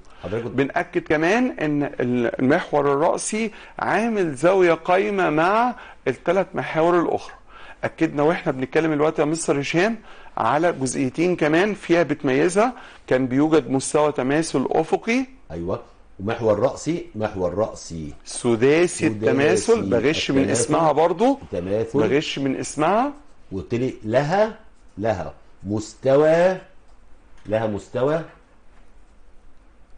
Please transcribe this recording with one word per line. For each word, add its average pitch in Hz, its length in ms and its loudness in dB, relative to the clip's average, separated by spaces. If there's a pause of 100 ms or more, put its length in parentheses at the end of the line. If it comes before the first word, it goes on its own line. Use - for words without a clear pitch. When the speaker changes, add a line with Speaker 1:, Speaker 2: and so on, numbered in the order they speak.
(220)
Speaker 1:
حضرتك 110 220 -6
كنت 120 100 -8
Speaker 2:
بنأكد 143 480 -2
كمان 180 480 2
ان 147 320 -2
ال-، 123 580 -2
المحور 143 520 2
الرأسي 196 580 0 (280)
عامل 185 560 0
زاوية 175 400 4
قايمة 185 560 0
مع 202 440 2 (340)
التلات 175 460 0
محاور 160 460 2
الأخرى. - 340 -4 (500)
أكدنا 151 380 -2
واحنا 160 300 0
بنتكلم 156 400 0
الوقت 151 260 0
يا 160 60 2
مستر 156 360 -2
هشام 180 360 0 (400)
على 147 360 2
جزئيتين 139 640 -2
كمان 170 380 2
فيها 170 280 0
بتميزها، 156 680 0 (340)
كان 131 200 2
بيوجد 139 440 2
مستوى 147 420 2
تماثل 139 580 0
أفقي. 226 560 0 (240)
Speaker 1:
أيوه. 107 300 -6 (400)
ومحور 107 380 0
رأسي، 143 560 -2
محور 95 400 -4
رأسي 82 580 -6 (120)
Speaker 2:
سداسي 139 800 2
التماثل، 127 640 2
Speaker 1:
سداسي 214 180 0
Speaker 2:
بغش 131 400 0
من 135 80 2
Speaker 1:
التماثل. 135 240 0
Speaker 2:
اسمها 156 300 2
برضو. 175 460 2 (140)
Speaker 1:
تماثل. 101 460 -2
Speaker 2:
بغش 127 400 0
من 135 180 -2
اسمها. 180 560 -2 (400)
Speaker 1:
وقلت 95 220 -6
لي 123 200 -2 (100)
لها، 151 540 0 (400)
لها 95 360 -4 (300)
مستوى، 151 920 2 (880)
لها 110 200 -2
مستوى، 120 580 -4 (1700)